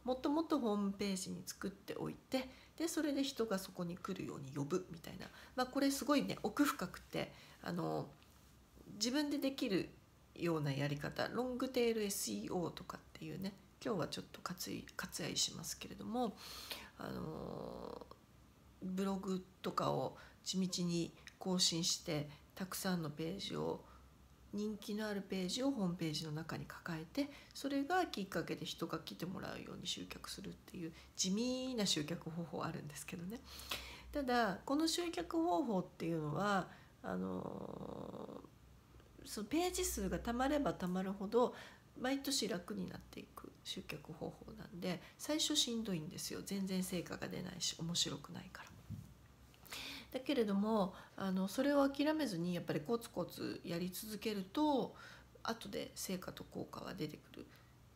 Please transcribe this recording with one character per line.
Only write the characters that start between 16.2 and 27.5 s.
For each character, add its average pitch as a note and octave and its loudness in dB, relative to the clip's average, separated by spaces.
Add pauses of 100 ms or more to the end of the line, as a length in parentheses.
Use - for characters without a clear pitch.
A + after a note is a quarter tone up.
あ - -4
の、 A#1+ -6 (760)
ブ F#3 0
ロ G3 2
グ F#3 -2 (200)
と F3+ 0
か D#3 4
を C#3 2 (280)
地 F#3 0
道 F#3 2
に E3+ 2 (280)
更 F#3 2
新 E3+ 4
し - 2
て、 D3 -2 (260)
た F#3+ -6
く F#3 -8
さ F#3 0
ん E3+ 0
の D3+ -2
ペ D3+ -4 (100)
ー G3 -6
ジ - -4
を、 D#3+ 0 (640)
人 G#3 -2
気 G#3 -4
の G#3+ 0
あ G#3 0
る G3 0
ペ F#3+ 0
ー F3+ 2
ジ B3 0
を C4+ 6
ホ B3 2
ー F3+ 6
ム E3+ 2
ペ E3+ 0
ー D#3 2
ジ D3 -2
の D#3 -4
中 D#3 -2
に C#3+ -6
抱 - -6
え D#3+ -6
て、 C#4+ 0 (240)